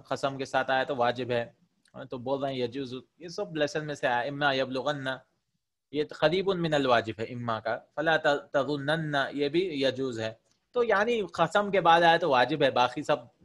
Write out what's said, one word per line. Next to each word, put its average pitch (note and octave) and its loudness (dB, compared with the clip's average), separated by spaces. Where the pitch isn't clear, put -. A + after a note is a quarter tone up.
कसम C#3 -4
के C3 -6
साथ C3 0
आया C3 0
तो C#3+ -4
वाजिब A#2+ 0
है, A#2+ 0
हाँ, B2+ -14
तो C3 -12
बोल C3 -4
रहे C#3 -4
हैं B2+ -4
यजूज़ु, B2 -6
ये F3 -16
सब F3+ -8
लेसन D3+ -2
में D3 -8
से C#3+ -2
आया। A#2+ 2
"इम्मा C#3+ 0
यबलुगन्ना", C3 -4
ये D3 -2
करीबुन F3+ 0
मिनल D3+ 0
वाजिब A2+ 2
है A#2 -6
इम्मा A#2+ -6
का। A#2 -4
"फला D#3 2
त-, C#3+ 0
तज़ुन्नन्ना", D3 -2
ये C#3+ 0
भी F3 0
यजूज़ B2+ -2
है, A2 -4
तो B3 2
यानी A3 2
कसम G3+ 2
के F#3 2
बाद E3+ 8
आया E3 8
तो F3 0
वाजिब C3+ 4
है, C3+ 6
बाकी B2 2
सब C3 0